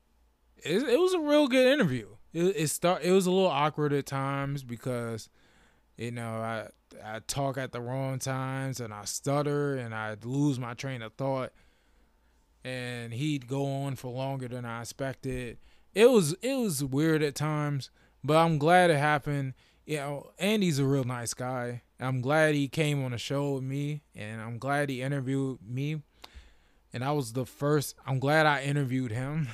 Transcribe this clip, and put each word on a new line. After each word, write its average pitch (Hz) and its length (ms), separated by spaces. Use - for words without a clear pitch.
It, 185 180
it 269 160
was 370 140
a 349 80
real 294 280
good 254 180
interview. 139 420
It, 175 240
it 156 120
start, 170 340
it 180 100
was 190 140
a 180 40
little 185 180
awkward 147 440
at 139 140
times 139 560
because, 120 680
you 117 120
know, 117 260
I, 113 320
I 110 220
talk 139 320
at 131 140
the 123 80
wrong 131 380
times 131 600
and 110 120
I 104 120
stutter 143 720
and 117 180
I 107 300
lose 135 340
my 120 160
train 131 280
of 110 120
thought. 135 380
And 123 480
he'd 139 340
go 139 200
on 139 300
for 127 140
longer 131 380
than 123 160
I 117 160
expected. 127 800
It 226 180
was, 185 300
it 262 140
was 196 280
weird 147 400
at 147 120
times, 147 560
but 151 140
I'm 165 180
glad 170 340
it 151 60
happened. 143 560
You 151 140
know, 143 400
Andy's 185 400
a 143 80
real 135 180
nice 120 300
guy. 123 480
I'm 127 220
glad 151 320
he 143 140
came 147 360
on 127 60
the 117 80
show 143 340
with 135 100
me, 143 380
and 110 240
I'm 113 180
glad 139 300
he 127 140
interviewed 135 600
me. 139 380
And 120 120
I 143 80
was 123 220
the 127 100
first, 143 500
I'm 131 120
glad 151 280
I 139 160
interviewed 131 480
him. 135 440